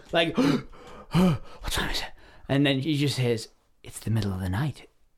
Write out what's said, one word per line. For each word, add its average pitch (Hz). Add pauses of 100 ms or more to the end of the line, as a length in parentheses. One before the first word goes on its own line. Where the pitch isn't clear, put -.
(120)
like, 165
<gasps> -
"What -
time -
is -
it?" - (380)
And 139
then 135
she 151
just 139
hears, 117 (360)
"It's -
the -
middle 101
of 95
the 95
night. 110 (300)